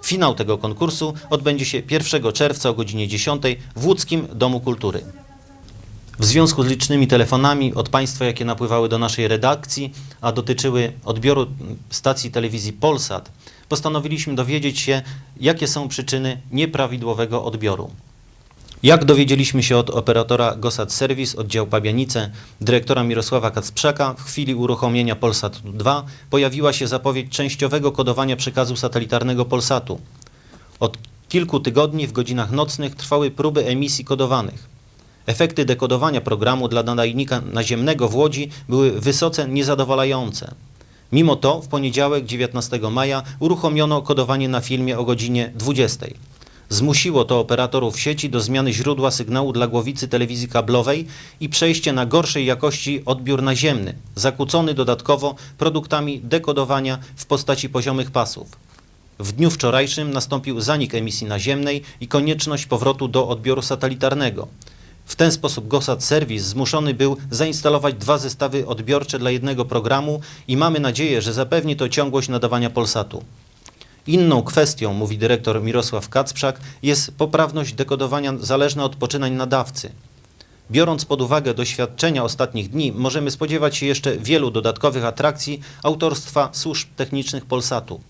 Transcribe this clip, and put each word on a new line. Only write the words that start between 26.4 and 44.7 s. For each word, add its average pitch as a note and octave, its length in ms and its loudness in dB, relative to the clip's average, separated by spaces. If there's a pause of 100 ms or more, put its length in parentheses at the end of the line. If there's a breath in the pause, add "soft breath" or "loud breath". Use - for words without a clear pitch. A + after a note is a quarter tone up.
się C3+ 140 -2
zapowiedź C3 460 -2
częściowego C#3 600 0
kodowania B2+ 440 0
przekazu B2+ 400 -2
satelitarnego B2 680 0
Polsatu. B2 560 -2 (800 loud breath)
Od A#2 180 0 (300)
kilku E3+ 320 2
tygodni D3 460 2
w A2+ 60 -8
godzinach A#2+ 380 -2
nocnych D3 440 -2
trwały D3 360 0
próby D3 360 2
emisji C3 380 -2
kodowanych. B2+ 640 -2 (580 soft breath)
Efekty D#3+ 380 0
dekodowania B2+ 560 2
programu B2 480 0
dla A#2 140 2
nadajnika A#2+ 580 0 (120)
naziemnego A#2+ 560 0
w G#2 60 -2
Łodzi D3 340 2 (200 loud breath)
były B2 320 4
wysoce C#3+ 480 0
niezadowalające. C3+ 1080 0 (580 soft breath)
Mimo D3 240 6
to D3 240 2
w - 80 -16
poniedziałek, C#3 580 0
dziewiętnastego A#2+ 640 -4
maja, C3+ 320 0 (160 loud breath)
uruchomiono D3+ 640 2
kodowanie C3+ 460 0
na B2+ 120 0
filmie B2+ 380 -2